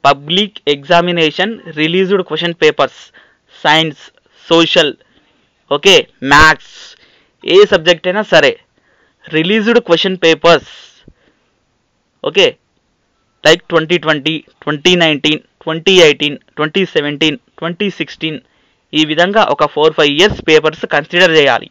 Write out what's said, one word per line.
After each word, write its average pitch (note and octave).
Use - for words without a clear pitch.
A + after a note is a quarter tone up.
పబ్లిక్ D3+
ఎగ్జామినేషన్ E3+
రిలీజ్డ్ F3+
క్వశ్చన్ E3
పేపర్స్, D3
సైన్స్, D#3
సోషల్, E3
ఓకే, F#3
మ్యాథ్స్, D#3
ఏ -
సబ్జెక్ట్ F3
అయినా G3+
సరే, D3
రిలీజ్డ్ G#3
క్వశ్చన్ F3+
పేపర్స్, D#3+
ఓకే, F3
like E3+
ట్వంటీ E3
ట్వంటీ, D#3
ట్వంటీ D3
నైన్టీన్, D3+
ట్వంటీ E3
ఎయిటీన్, D3
ట్వంటీ D#3
సెవెంటీన్, D3
ట్వంటీ E3+
సిక్స్టీన్, D#3
ఈ -
విధంగా F#3
ఒక D3+
ఫోర్ D#3
ఫైవ్ D3
ఇయర్స్ F#3
పేపర్స్ D#3
కన్సిడర్ E3
చేయాలి. C3